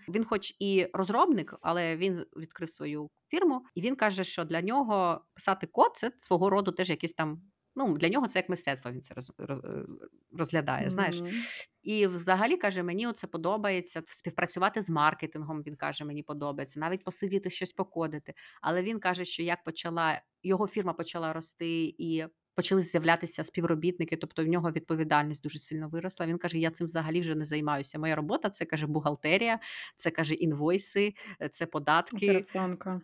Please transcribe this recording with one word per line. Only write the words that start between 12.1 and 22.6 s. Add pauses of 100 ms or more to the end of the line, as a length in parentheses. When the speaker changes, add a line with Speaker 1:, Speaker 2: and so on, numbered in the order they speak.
Speaker 1:
каже,
мені
оце
подобається,
співпрацювати
з
маркетингом,
він
каже,
мені
подобається,
навіть
посидіти,
щось
покодити. (280)
Але
він
каже,
що
як
почала, (220)
його
фірма
почала
рости
і (300)
почали